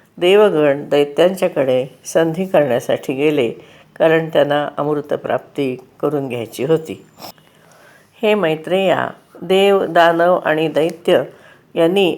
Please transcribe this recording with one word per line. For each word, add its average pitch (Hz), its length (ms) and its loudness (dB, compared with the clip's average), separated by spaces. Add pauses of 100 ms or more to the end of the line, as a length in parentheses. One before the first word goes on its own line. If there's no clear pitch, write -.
(180)
देवगण 170 720 2
दैत्यांच्याकडे 147 960 0 (180)
संधी 165 400 -2
करण्यासाठी 139 680 -2
गेले, 139 360 0 (460)
कारण 160 340 0
त्यांना 147 480 0
अमृतप्राप्ती 143 1000 -4 (220)
करून 143 300 -4
घ्यायची 117 340 -8
होती. 156 420 -4 (1160)
"हे 214 120 2
मैत्रेया, 160 760 -2 (320)
देव, 196 440 2
दानव 170 600 4
आणि 156 220 0
दैत्य 156 560 0 (520)
यांनी 170 420 2